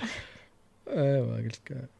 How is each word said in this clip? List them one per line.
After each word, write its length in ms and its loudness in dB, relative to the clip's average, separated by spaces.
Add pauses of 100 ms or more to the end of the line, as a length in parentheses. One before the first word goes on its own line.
(880)
ايوا، 500 4
قلت 340 -6
لك 180 -8 (100)